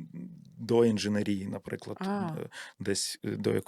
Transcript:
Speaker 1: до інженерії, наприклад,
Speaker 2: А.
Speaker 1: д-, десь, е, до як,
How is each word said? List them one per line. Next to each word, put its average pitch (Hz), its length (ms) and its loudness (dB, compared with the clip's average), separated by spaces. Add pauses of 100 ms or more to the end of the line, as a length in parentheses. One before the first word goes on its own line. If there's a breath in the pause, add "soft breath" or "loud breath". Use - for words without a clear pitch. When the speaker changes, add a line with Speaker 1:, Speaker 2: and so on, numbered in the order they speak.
(580)
Speaker 1:
до 117 260 6
інженерії, 104 600 2
наприклад, - 540 -8
Speaker 2:
А. - 60 -4 (120)
Speaker 1:
д-, 170 300 -6 (320 loud breath)
десь, - 440 -2
е, 113 120 -2
до 107 180 2
як, 107 140 0